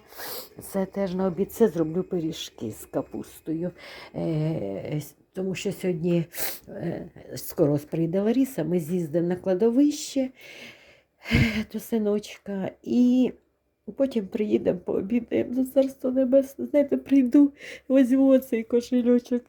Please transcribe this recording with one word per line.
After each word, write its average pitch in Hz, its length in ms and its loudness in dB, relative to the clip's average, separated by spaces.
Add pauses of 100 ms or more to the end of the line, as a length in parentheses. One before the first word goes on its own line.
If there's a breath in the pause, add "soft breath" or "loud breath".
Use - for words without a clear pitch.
(600 loud breath)
Це 190 240 -4
теж 190 300 -4
на 190 120 0
обід. 190 260 -2
Це 226 140 4
зроблю 165 360 0
пиріжки 160 680 -6
з - 140 -16
капустою. - 840 -6 (440 loud breath)
Е, 156 800 -4
с-, - 180 -10 (180)
тому 185 220 -4
що - 160 -6
сьогодні, 175 540 0 (420 loud breath)
е, - 420 -8 (260)
скоро 147 420 0
прийде 165 440 -2
Лариса, 240 420 0
ми 175 160 0
з'їздимо 170 480 -2
на 180 80 0
кладовище, 240 960 0 (1040 loud breath)
е, 220 400 2
до 220 60 -6
синочка. 208 920 -4 (120)
І 247 500 4 (640)
потім 262 300 -2
приїдемо, 208 520 0
пообідаємо 233 720 -2
за 262 120 0
Царство 262 460 0
Небесне. 262 540 2
Знаєте, 285 320 2
прийду, 277 560 4 (360 loud breath)
візьму 269 380 6
оцей 262 360 4
кошельочок 240 840 2